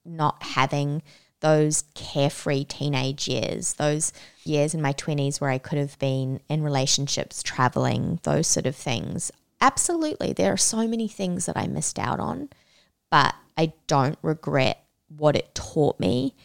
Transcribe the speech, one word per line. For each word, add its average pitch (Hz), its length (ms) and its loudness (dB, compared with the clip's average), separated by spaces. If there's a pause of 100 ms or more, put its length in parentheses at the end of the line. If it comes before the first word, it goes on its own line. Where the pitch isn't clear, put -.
not 160 380 -2
having 143 580 0 (400)
those 151 420 4 (100)
carefree 143 720 -2
teenage 139 640 -4
years, - 460 -2
those 151 400 0 (300)
years 151 300 2
in 160 80 -2
my 139 120 2
twenties 143 480 -2
where 143 80 0
I 131 80 2
could 147 200 -4
have 143 220 -2
been 135 480 0
in 151 160 0
relationships, 139 800 0
traveling, 127 800 0
those 151 240 2
sort - 180 0
of 131 100 -2
things. - 560 -4 (280)
Absolutely, 302 720 0
there 196 220 2
are 196 40 0
so 226 300 0
many 226 200 -2
things 180 400 -4
that - 100 -4
I - 100 -2
missed - 320 -4
out - 200 0
on, - 300 -6 (600)
but - 260 6 (220)
I 160 160 2 (140)
don't 143 340 2
regret 143 640 0 (220)
what 151 280 2
it - 180 -4
taught - 460 0
me 247 460 0